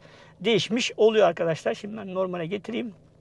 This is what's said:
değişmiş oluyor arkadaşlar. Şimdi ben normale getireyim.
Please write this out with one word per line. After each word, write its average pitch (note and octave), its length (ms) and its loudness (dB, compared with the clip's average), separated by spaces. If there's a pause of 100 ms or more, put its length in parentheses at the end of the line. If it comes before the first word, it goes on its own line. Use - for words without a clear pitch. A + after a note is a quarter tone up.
(400)
değişmiş G#3+ 560 0
oluyor G#3+ 300 6
arkadaşlar. E3+ 480 0
Şimdi G#3 220 -12
ben G3 180 -10
normale F3+ 320 -4
getireyim. A3 460 -6 (280)